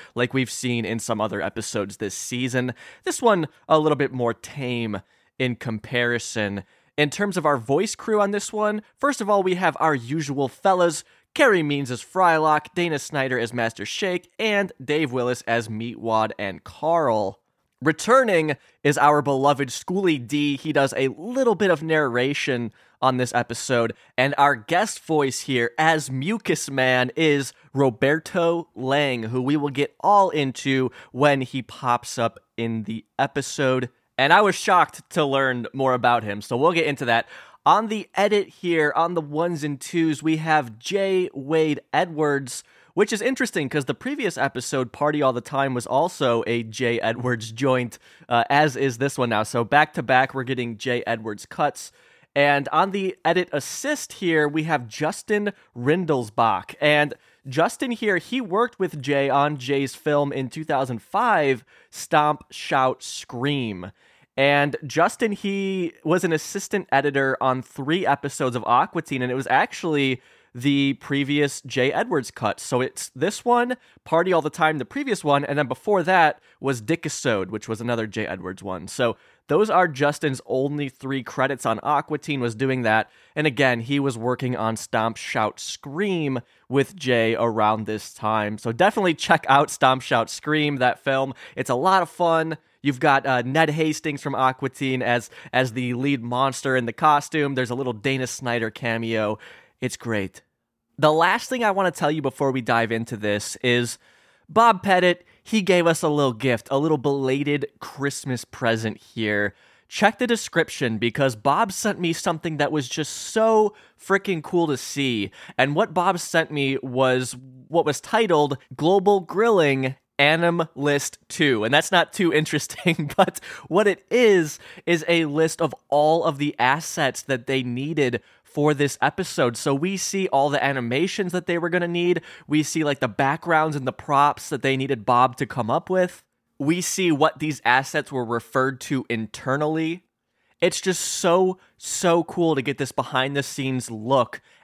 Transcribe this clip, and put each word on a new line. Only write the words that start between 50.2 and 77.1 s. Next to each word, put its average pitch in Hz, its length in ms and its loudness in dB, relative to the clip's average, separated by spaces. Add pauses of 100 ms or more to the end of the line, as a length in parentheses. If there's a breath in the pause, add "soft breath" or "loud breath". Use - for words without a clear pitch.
we're 135 100 -6
getting 117 340 -6
Jay 123 280 -4
Edwards 110 400 -6
cuts. - 460 -4 (460 soft breath)
And 143 360 2
on 185 180 2
the 190 320 -4
edit 170 300 2
assist - 600 -6
here, 160 320 2
we 151 180 -2
have 143 260 -2
Justin 202 640 -4 (200 soft breath)
Rindelsbach. 120 1080 0
And 147 320 2 (340 soft breath)
Justin 175 440 -2
here, 208 260 0
he 254 240 -4
worked 214 360 -2
with 160 240 -4
Jay 139 280 0
on 143 260 2
Jay's 135 400 -2
film 143 380 0
in 135 160 -4
two 156 160 -10
thousand 127 360 -2
five, 175 640 0 (260 soft breath)
Stomp, 151 600 0
Shout, 131 500 -2
Scream. 117 920 -6 (420 soft breath)
And 143 400 2 (100)
Justin, 185 460 0
he 196 600 -4 (100)
was 180 220 2
an 165 80 2
assistant - 580 -4
editor 135 480 2
on 131 220 0
three 151 440 -4
episodes 131 520 -2
of 110 80 -6
Aqua 151 360 2
Teen, 131 200 -6
and 123 100 -2
it 123 40 -2
was 135 140 -4
actually 139 720 0 (340 soft breath)
the 139 380 2
previous 143 680 -2
Jay 131 300 0
Edwards 185 400 -2
cut. - 300 -4
So 123 180 -2
it's - 340 -6
this 160 300 -4
one, 240 320 2 (300 soft breath)
Party 175 260 2
All 165 100 4
the 147 80 -4
Time, 156 280 0
the 123 80 -4
previous 269 360 -4
one, 143 220 2
and 143 160 -2
then 139 80 0
before 185 360 0
that 170 360 4 (220 soft breath)
was 131 200 -2
Dickisode, 113 680 -2